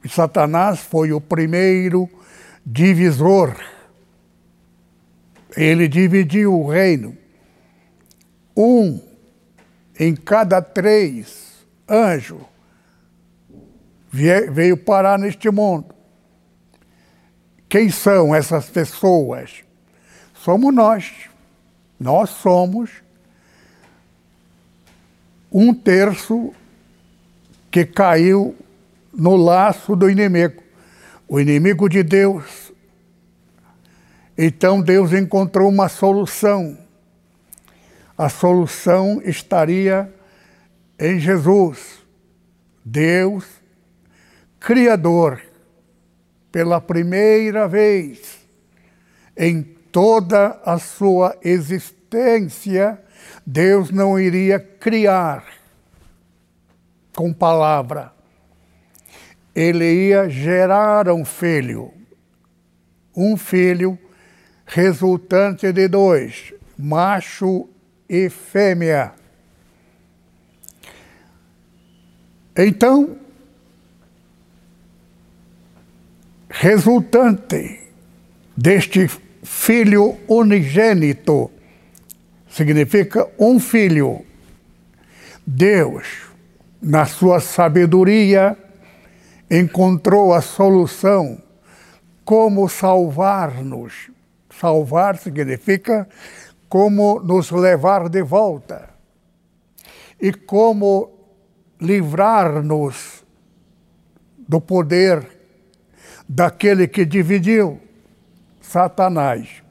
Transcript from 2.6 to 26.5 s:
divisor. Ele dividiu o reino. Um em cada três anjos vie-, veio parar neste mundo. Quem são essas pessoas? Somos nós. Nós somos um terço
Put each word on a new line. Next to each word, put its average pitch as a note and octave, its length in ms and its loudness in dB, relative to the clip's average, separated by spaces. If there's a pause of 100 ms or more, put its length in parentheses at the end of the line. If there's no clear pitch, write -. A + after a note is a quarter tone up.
divisor. E3 920 2 (2000)
Ele D#3+ 320 2
dividiu F#3+ 640 0
o D#3 160 -2
reino. D3+ 480 -2 (1400)
Um G#3 460 2 (1000)
em D#3+ 160 0
cada F#3+ 460 0
três F3+ 1040 -4 (240)
anjos F3 540 -2 (1700)
vie-, E3+ 380 0
veio E3+ 260 2
parar G3 420 0
neste G3+ 320 -4
mundo. G3 360 -2 (1800)
Quem G#3 240 2
são E3+ 440 2
essas D#3 340 -2
pessoas? C#3+ 960 -4 (680)
Somos A#3+ 400 0
nós. A3 360 2 (880)
Nós D#3+ 300 0
somos F#3 600 -2 (2500)
um A3+ 220 4
terço G#3 800 -2 (1160)